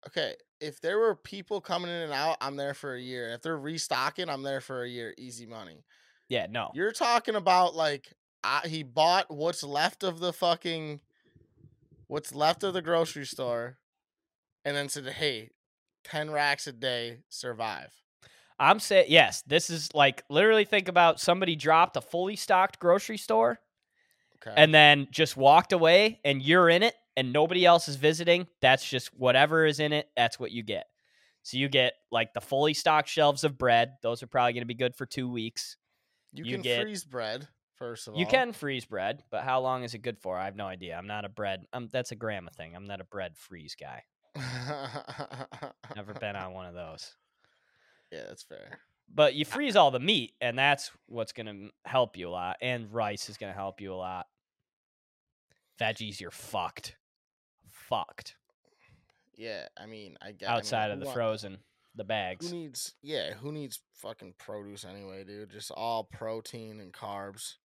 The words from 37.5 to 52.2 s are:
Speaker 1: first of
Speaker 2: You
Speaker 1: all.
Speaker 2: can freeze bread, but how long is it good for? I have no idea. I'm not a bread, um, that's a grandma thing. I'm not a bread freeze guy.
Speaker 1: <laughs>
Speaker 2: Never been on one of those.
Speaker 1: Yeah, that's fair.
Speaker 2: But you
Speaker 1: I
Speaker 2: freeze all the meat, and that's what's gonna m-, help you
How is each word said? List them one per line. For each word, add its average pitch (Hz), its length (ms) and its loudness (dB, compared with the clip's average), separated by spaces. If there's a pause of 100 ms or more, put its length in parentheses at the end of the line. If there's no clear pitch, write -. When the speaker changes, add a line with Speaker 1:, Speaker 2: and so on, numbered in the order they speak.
Speaker 1:
first 117 320 -12
of 107 80 -16
Speaker 2:
You 175 80 0
Speaker 1:
all. 214 60 -4
Speaker 2:
can 247 220 2
freeze 135 320 -8
bread, 104 460 -6
but 98 140 -6
how 131 160 0
long 127 240 -4
is 120 100 -10
it 113 40 -12
good 107 200 -8
for? 92 200 -6
I 95 80 -6
have 98 100 -10
no 104 100 -10
idea. 90 300 -12
I'm 90 100 -12
not 104 180 -8
a 98 40 -10
bread, 98 440 -6
um, 120 200 -10
that's 127 200 -6
a 113 40 -14
grandma 101 400 -8
thing. 82 200 -16
I'm 98 100 -16
not 98 140 -12
a 90 40 -14
bread 90 320 -10
freeze 80 420 -18
guy. 69 260 -16 (320)
Speaker 1:
<laughs> 131 1600 -12
Speaker 2:
Never 104 180 -14
been 101 220 -8
on 92 180 -10
one 92 120 -14
of 87 80 -16
those. 87 400 -16 (960)
Speaker 1:
Yeah, 71 180 -14
that's - 140 -20
fair. - 360 -20 (340)
Speaker 2:
But 147 220 4
you 147 140 -2
Speaker 1:
I - 40 -10
Speaker 2:
freeze 262 240 0
all 156 140 8
the 127 100 -4
meat, 147 400 -2
and 123 180 -4
that's 139 320 0 (160)
what's 117 260 -8
gonna 107 180 -12
m-, 101 200 -16 (140)
help 127 320 0
you 90 120 -10